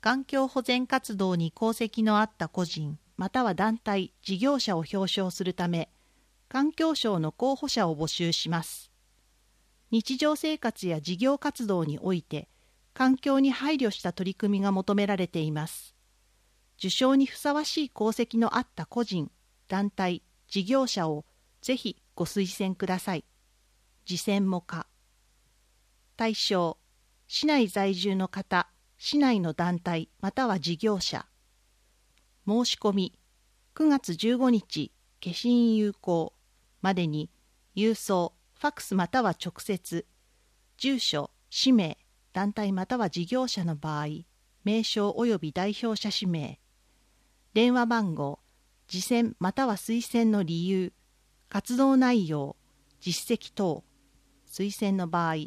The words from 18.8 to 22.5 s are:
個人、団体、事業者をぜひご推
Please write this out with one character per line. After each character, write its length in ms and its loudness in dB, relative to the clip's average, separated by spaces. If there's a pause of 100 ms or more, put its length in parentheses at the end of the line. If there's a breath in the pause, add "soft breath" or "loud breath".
個 180 -2
人、 280 -4 (360)
団 220 -2
体、 340 -4 (240)
事 160 -2
業 240 2
者 200 -2
を 180 -4 (360)
ぜ 140 0
ひ 260 -8 (140)
ご 100 -2
推 220 0 (100)